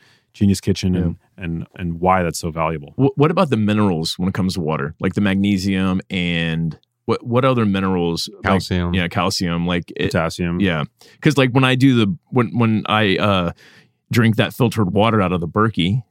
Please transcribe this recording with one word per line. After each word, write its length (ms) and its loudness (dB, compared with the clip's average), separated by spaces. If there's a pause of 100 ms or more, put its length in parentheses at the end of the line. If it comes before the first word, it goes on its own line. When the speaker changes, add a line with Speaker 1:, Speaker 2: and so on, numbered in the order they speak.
(340)
Speaker 1:
Genius 280 2
Kitchen 340 -2
and, 200 -2 (220)
Speaker 2:
Yeah. 60 -14
Speaker 1:
and, 320 -8
and 240 -8
why 240 2
that's 160 -4
so 120 -6
valuable. 440 -4
Speaker 2:
Wh-, 220 2
what 140 4
about 180 0
the 80 2
minerals 600 0
when 120 -2
it 40 -2
comes 200 -2
to 80 -6
water, 400 -4
like 120 -2
the 80 -4
magnesium 800 0 (100)
and 680 -2 (260)
what, 220 -2
what 160 0
other 220 2
minerals? 720 0
Like, 100 -16
Speaker 3:
Calcium. 480 0
Speaker 2:
yeah, 160 0
calcium. 580 -2
Like 300 -2
it, 80 -2
Speaker 1:
Potassium. 560 -2
Speaker 2:
Yeah, 240 0 (340)
'cause, 180 2
like, 140 2
when 140 2
I 100 2
do 220 4
the, 180 2 (140)
when, 280 0
when 300 2
I, 300 2
uh, 340 0 (580)
drink 280 2
that 160 0
filtered 400 0
water 280 2
out 120 0
of 80 -2
the 80 -6
Berkey, 600 0